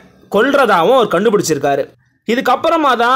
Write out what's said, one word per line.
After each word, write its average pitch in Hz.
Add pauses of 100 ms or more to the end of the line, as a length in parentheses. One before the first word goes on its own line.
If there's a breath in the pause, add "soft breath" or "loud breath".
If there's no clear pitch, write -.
(320)
கொல்றதாவும் 233
அவர் 214
கண்டுபிடிச்சிருக்காரு. 156 (440)
இதுக்கப்புறமா 269
தான் 240